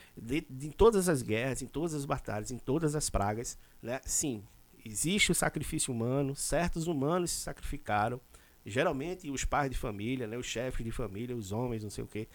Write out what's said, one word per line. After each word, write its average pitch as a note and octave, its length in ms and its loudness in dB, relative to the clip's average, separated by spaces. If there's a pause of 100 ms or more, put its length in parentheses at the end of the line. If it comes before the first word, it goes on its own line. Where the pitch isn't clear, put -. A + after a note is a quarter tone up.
(160)
De, B2+ 320 -4
de, C3+ 200 -8
em - 20 -6
todas F#3+ 380 8
as C#3+ 140 4
guerras, A#2 400 0
em B2+ 40 -6
todas D#3 280 -2
as C#3+ 100 -2
batalhas, G#2+ 460 -2
em A#2+ 80 -6
todas D3 360 2
as D3+ 140 -2
pragas, G#2+ 500 0 (220)
né? B2 240 -6
Sim, A#2+ 380 -2 (420)
existe D#3 480 2
o - 20 4
sacrifício D3+ 580 0
humano, C3 420 2
certos E3 520 0
humanos E3 440 2
se - 100 -2
sacrificaram, A#2 800 -2 (460)
geralmente D3 640 0
os C3 140 -2
pais C#3 260 2
de A#2 60 -4
família, A#2 500 -2
né? A2 100 -6
Os B2 100 -6
chefes B2 380 -2
de A2+ 60 -2
família, A#2 440 -4
os G2+ 180 -6
homens, A#2 300 -2
não G#2 80 -6
sei A2 140 -6
o - 20 -6
quê. A2 280 -8